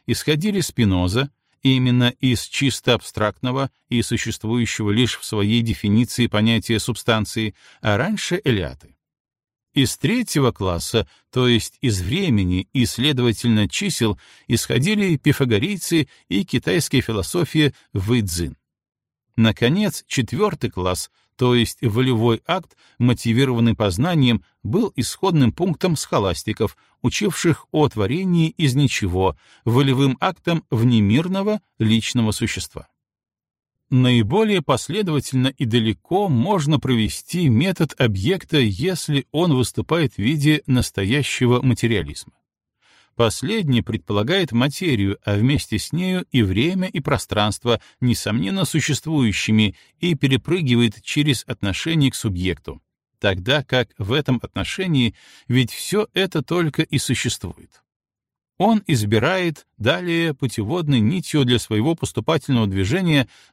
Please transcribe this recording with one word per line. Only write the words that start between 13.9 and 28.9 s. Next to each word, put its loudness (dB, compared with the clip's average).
исходили 0
пифагорейцы 0
и 0
китайская 0
философия 0
Вэйцзин. -2
Наконец, 0
четвёртый -2
класс, -4
то 2
есть 0
волевой 0
акт, -4
мотивированный 2
познанием, 2
был -2
исходным 2
пунктом -2
схоластиков, -2
учивших 0
о 2
творении 0
из 0
ничего, 0